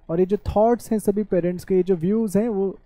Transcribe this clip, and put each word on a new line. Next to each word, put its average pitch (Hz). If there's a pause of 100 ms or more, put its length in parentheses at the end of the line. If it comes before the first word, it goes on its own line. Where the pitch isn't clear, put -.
और 165
ये 185
जो 196
thoughts 220
हैं 220
सभी 208
parents 180
के, 190
ये 185
जो 185
views 196
हैं 220
वो 196